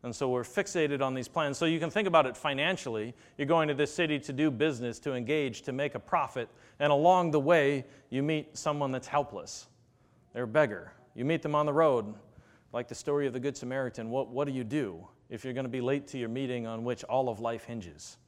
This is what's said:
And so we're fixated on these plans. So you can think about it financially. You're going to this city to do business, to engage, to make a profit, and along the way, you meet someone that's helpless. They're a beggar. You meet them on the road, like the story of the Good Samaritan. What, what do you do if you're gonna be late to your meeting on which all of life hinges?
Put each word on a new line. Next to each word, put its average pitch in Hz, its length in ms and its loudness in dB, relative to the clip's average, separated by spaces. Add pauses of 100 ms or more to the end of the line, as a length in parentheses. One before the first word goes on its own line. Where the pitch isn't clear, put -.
And 123 120 -8
so 135 140 -2
we're 123 160 2
fixated 147 580 0
on 131 120 0
these 127 160 -6
plans. 147 280 -2
So - 60 0
you 165 160 2
can 160 100 -2
think 202 200 0
about 160 160 8
it 127 100 -4
financially. 135 760 -2 (240)
You're 143 100 -2
going 156 220 4
to 147 40 2
this 143 200 0
city 151 260 2
to 139 140 -8
do 151 180 4
business, 123 480 0
to 139 140 -6
engage, 127 480 -2
to 139 100 -8
make 139 240 -4
a 151 40 -6
profit, 131 500 -2 (300)
and 147 120 4
along 170 400 6
the 151 80 4
way, 143 460 4 (240)
you 131 120 -2
meet 151 360 -2
someone 147 340 -2
that's 127 160 -6
helpless. - 600 -4 (640)
They're 120 100 -4
a 120 40 -4
beggar. 107 440 2 (240)
You 117 80 -6
meet 156 180 0
them 151 140 -2
on 151 120 4
the 147 60 0
road, 127 400 4 (600)
like 123 160 -6
the 117 60 -10
story 143 320 0
of 131 60 -4
the 127 60 -4
Good 135 160 -4
Samaritan. 123 540 -6
What, 123 200 -2
what 131 160 -2
do 139 80 -6
you 127 120 -4
do 104 420 -4 (220)
if 113 160 -10
you're 127 80 -6
gonna 131 160 -4
be 127 100 -4
late 139 280 0
to 139 100 -10
your 120 120 -2
meeting 123 380 -4
on 113 160 -6
which 120 220 -4
all 131 240 0
of 104 100 -6
life 117 240 -4
hinges? 95 540 -12 (100)